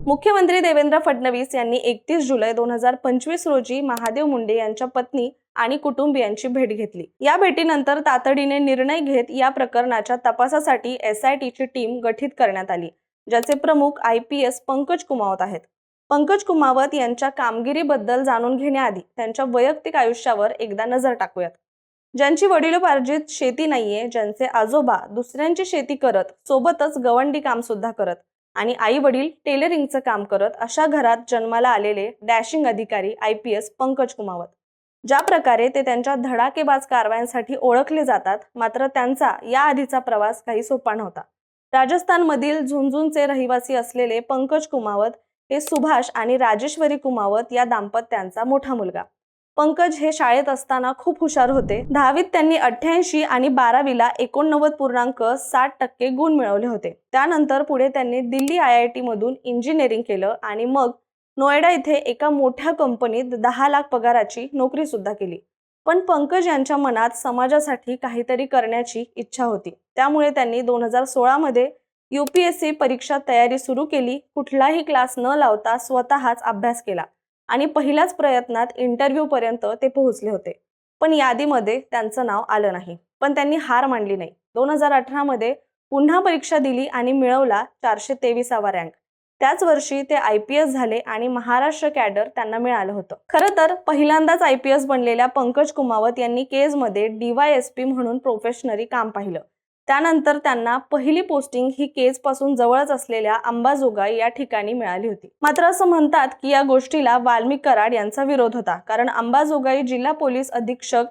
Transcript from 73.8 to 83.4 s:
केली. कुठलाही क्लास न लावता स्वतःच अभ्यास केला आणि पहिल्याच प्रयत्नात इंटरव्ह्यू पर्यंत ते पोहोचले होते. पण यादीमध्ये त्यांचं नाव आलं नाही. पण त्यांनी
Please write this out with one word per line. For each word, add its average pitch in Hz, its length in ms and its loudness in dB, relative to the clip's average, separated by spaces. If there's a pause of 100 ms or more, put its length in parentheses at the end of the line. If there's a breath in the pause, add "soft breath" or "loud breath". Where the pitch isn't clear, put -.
केली. 269 340 -2 (160)
कुठलाही 277 480 0
क्लास 262 360 0
न 254 180 0
लावता 226 420 2
स्वतःच 247 640 -2
अभ्यास 233 400 -2
केला 175 220 -6 (440)
आणि 277 180 2
पहिल्याच 302 480 0
प्रयत्नात 247 520 0 (100)
इंटरव्ह्यू 269 500 0
पर्यंत 233 400 -2 (160)
ते 262 60 2
पोहोचले 262 420 0
होते. 180 220 -6 (480)
पण 320 120 2
यादीमध्ये 262 680 0 (100)
त्यांचं 240 360 -4
नाव 208 220 -2
आलं 208 240 0
नाही. 180 240 -12 (240)
पण 277 140 0
त्यांनी 294 220 0